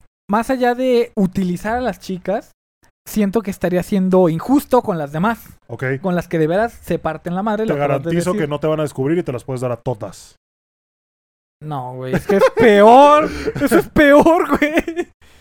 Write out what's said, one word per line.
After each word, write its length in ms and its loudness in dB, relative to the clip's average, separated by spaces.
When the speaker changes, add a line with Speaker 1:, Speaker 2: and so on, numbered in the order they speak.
Speaker 1:
más 200 -2
allá 240 0
de 420 0
utilizar 640 -2
a 40 -4
las 180 -6
chicas, 520 -8
siento 340 -2
que 100 -8
estaría 320 -2
siendo 460 2
injusto 540 0
con 160 -4
las 120 -8
demás. 320 -4
Speaker 2:
Ok. 160 -12
Speaker 1:
Con 140 -2
las 120 -4
que 120 -4
de 80 2
veras 260 -2
se 260 -6
parten 360 -8
la 80 -4
madre, 220 -2
Speaker 2:
Te 40 -4
Speaker 1:
lo 60 0
acabas 140 -2
de 160 -2
Speaker 2:
garantizo 260 -2
Speaker 1:
decir. 140 -2
Speaker 2:
que 20 -4
no 120 -4
te 80 -2
van 120 0
a 40 -2
descubrir 340 -2
y 60 -2
te 100 -8
las 100 -10
puedes 180 -8
dar 100 -4
a 60 -8
todas. 580 -10
Speaker 1:
No, 320 -10
güey, 180 -10
es 140 -4
que 100 2
es 60 2
peor. 720 6
<laughs> 300 -6
Eso 240 0
es 100 -4
peor, 680 4
güey. 500 -2